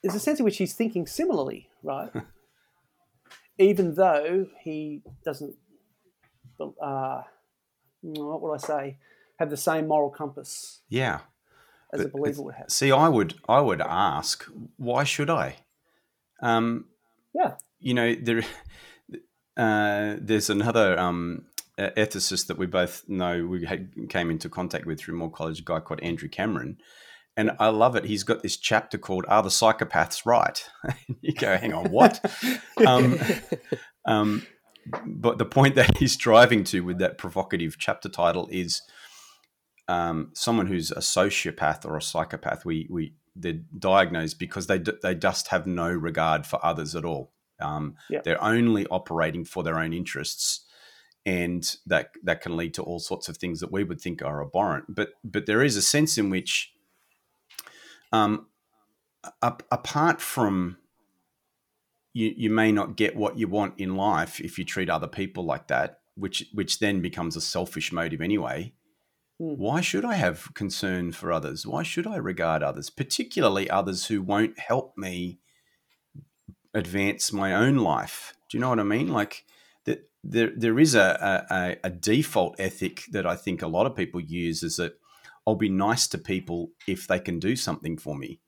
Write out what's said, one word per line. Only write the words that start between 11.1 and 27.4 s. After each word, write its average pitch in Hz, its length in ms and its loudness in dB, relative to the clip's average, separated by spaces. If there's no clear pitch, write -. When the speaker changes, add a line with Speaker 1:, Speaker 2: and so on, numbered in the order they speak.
Speaker 1:
as - 100 -2
a - 20 2
Speaker 2:
But 139 100 -4
Speaker 1:
believer 143 160 0
Speaker 2:
it's, 143 100 -6
Speaker 1:
would 135 160 -10
have. - 160 -18
Speaker 2:
see, 135 200 4
I 151 180 8
would, 107 240 4
I 127 120 8
would 98 200 2
ask, 82 640 0
"Why 123 260 0
should 147 260 0
I?" 90 280 0
Um, 117 440 2
Speaker 1:
Yeah. 339 220 0
Speaker 2:
you 127 160 -2
know, 117 200 4
there, 113 280 0
<laughs> - 540 -18
uh, 104 640 2
there's 104 280 2
another, 104 480 4
um, 87 480 -2
e-, 101 60 -2
ethicist 98 500 0
that 82 100 -6
we 92 80 -2
both 90 440 -2
know, 87 360 -2
we 87 200 -6
had, 92 440 -8
came 85 220 -2
into 82 180 -4
contact 87 360 -6
with 78 140 -6
through 82 180 -8
Moore 82 140 -6
College, 80 280 -6
a 82 40 -16
guy 80 180 -4
called - 200 -8
Andrew 82 280 -6
Cameron. 92 480 -4
And 110 200 2